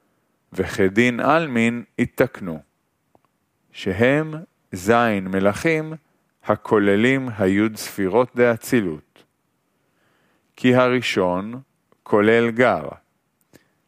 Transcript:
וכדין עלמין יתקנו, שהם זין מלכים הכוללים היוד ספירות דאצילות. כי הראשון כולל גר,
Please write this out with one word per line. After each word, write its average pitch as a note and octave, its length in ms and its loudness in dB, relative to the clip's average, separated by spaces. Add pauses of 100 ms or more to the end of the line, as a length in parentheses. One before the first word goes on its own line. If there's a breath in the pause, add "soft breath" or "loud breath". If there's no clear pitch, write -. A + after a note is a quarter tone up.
(520)
וכדין G2+ 680 0
עלמין A#2+ 640 0 (140)
יתקנו, G2+ 640 -4 (1120)
שהם C3 640 -2 (380)
זין G2+ 560 0
מלכים D#3 640 -2 (520)
הכוללים A2 840 2 (100)
היוד G#2 380 0
ספירות G#2 600 -2
דאצילות. A2+ 880 -2 (1300)
כי B2 180 4
הראשון A#2 840 0 (420)
כולל A2+ 480 2
גר, A2 380 0 (1000 soft breath)